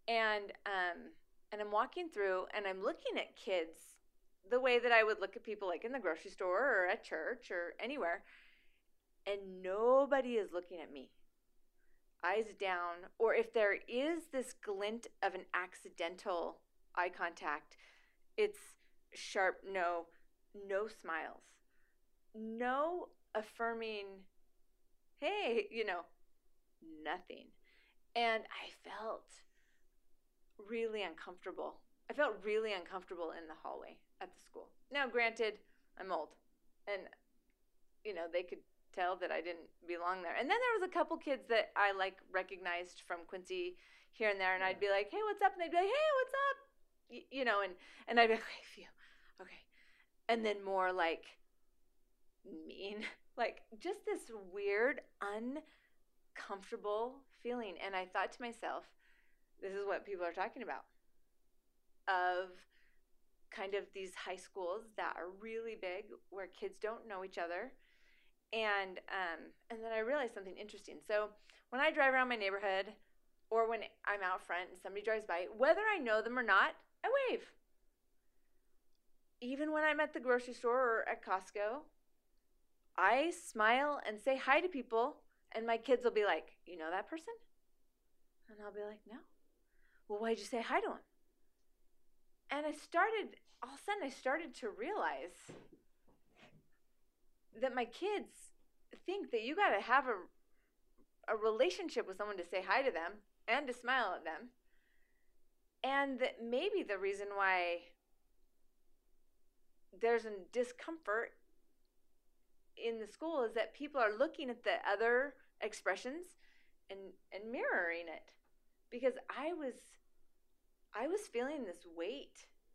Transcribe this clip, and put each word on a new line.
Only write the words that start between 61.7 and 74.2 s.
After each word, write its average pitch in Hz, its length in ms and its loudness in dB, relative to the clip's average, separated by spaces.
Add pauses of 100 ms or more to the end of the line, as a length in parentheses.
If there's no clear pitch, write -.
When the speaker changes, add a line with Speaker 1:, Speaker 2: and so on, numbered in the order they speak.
Speaker 1:
of 180 420 0 (1000)
kind 196 240 -6
of 196 100 0 (100)
these 190 200 -10
high 190 220 -6
schools 190 460 -6 (140)
that 175 200 -2
are 175 120 -6 (120)
really 226 400 -8
big 190 260 -6 (240)
where 190 180 -8
kids 190 320 -8
don't 233 280 -4
know 190 160 -8
each 190 140 -10
other. 180 340 -4 (800)
And, 202 460 0 (100)
um, 170 420 -4 (200)
and 226 120 -8
then 226 100 -6
I 220 80 0
realized 247 340 0
something 190 220 -10
interesting. 208 400 -12 (100)
So 208 240 2 (400)
when 247 100 0
I 311 100 4
drive 277 240 6
around 254 140 4
my 247 80 0
neighborhood 196 500 0 (640)
or 226 180 6
when 226 120 0 (240)
I'm 202 180 0